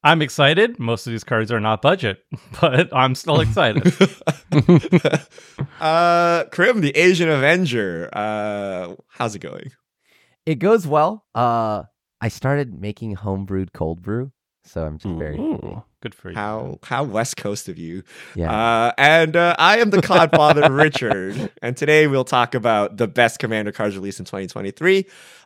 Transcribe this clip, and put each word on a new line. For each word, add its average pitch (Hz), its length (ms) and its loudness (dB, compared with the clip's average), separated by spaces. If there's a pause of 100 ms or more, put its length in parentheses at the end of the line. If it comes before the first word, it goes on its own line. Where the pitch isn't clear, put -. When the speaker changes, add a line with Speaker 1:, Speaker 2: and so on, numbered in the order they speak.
Speaker 1:
I'm 156 180 4
excited. 160 580 2
Most 117 280 -4
of 120 40 -8
these 113 120 -8
cards 110 260 -2
are 113 120 -2
not 110 200 0
budget, 143 440 -2 (140)
<laughs> - 200 -20
but 160 340 2
I'm 127 220 2
still - 240 0
excited. 120 540 0 (580)
Speaker 2:
<laughs> 151 720 2 (580)
Uh, 170 680 2
Krim, 214 360 0
the 143 140 0
Asian 175 340 4
Avenger. 131 840 0
Uh, 101 840 -6 (120)
how's 113 280 -6
it 90 40 -14
going? - 320 -14 (760)
Speaker 3:
It 160 100 -2
goes 190 320 0
well. 156 380 -2 (100)
Uh, 113 480 -2 (380)
I 113 80 -4
started 131 500 -6
making 104 380 -10
homebrewed 98 560 -6
cold 82 280 -8
brew, 117 300 -8 (320)
so 80 220 -10
I'm 76 120 -10
just 90 180 -8
very 76 220 -8
Speaker 4:
Ooh. - 460 -8 (180)
Speaker 1:
Good 107 140 -14
for - 140 -20
you. 85 60 -14
Speaker 2:
How, 110 480 -8
how 127 200 -4
West 113 340 -4
Coast 104 320 -8
of 82 80 -12
you. 82 260 -12 (320)
Speaker 3:
Yeah. 85 160 -4
Speaker 2:
Uh, 113 460 2
and, 160 380 6
uh, 175 220 2
I 196 220 4
am 226 100 2
the 202 80 2
Codfather, 151 800 4
<laughs> - 0 -
Richard, 113 760 -2 (100)
and 123 140 -6
today 151 320 4
we'll 135 180 0
talk 123 300 0
about 107 420 0
the 113 100 0
best 113 320 2
Commander 107 320 -4
cards 104 240 -4
released 98 240 -10
in 92 60 -12
twenty 95 220 -10
twenty-three. 165 580 -2 (400)